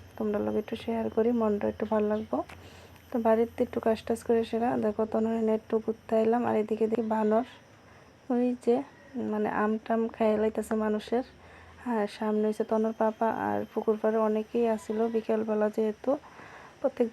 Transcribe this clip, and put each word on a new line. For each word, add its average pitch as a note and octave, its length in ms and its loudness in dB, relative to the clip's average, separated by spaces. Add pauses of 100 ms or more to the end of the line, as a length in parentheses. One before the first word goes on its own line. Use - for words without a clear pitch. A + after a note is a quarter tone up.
(180)
তোমরা G#3 220 -2
লোকে G#3+ 200 0
একটু A3 160 -6
শেয়ার A3+ 340 -4
করি, A3 220 2
মনটা G#3+ 360 2
একটু G#3+ 180 -4
ভালো G#3+ 220 2
লাগবো। G#3+ 300 -2 (760)
তো - 80 -2
বাড়িতে A3+ 440 2
একটু A#3+ 160 -2
কাজ A3 240 2
টাজ A3+ 200 -2
করে A3+ 200 4
সেরা, A#3 340 -2
দেখো, A3 280 0
তনয় A3 500 0
একটু A3 220 -2
ঘুরতে A3 380 -2
এলাম। A3 300 4
আর A3+ 100 0
এদিকে G#3+ 320 0
দেখি A3+ 140 0
বানর, A3 440 2 (840)
ওই B3 260 2 (100)
যে, A#3 100 4 (400)
মানে, G#3+ 340 -2
আম G#3+ 280 0
টাম A3+ 300 0
খাইয়া A3 300 2
লাইতেছে A3 380 0
মানুষের। G#3+ 480 0 (600)
আর A3 220 0
সামনে G#3+ 400 0
হইছে G#3+ 160 0
তনর A3 340 0
পাপা, A3 340 0
আর G#3 420 -2
পুকুর A3 240 0
পাড়ে A3 200 0
অনেকেই A3 520 0
আসিল A3 380 -2
বিকেলবেলা, A3 600 0
যেহেতু A3 480 -2 (640)
প্রত্যেক B3+ 320 0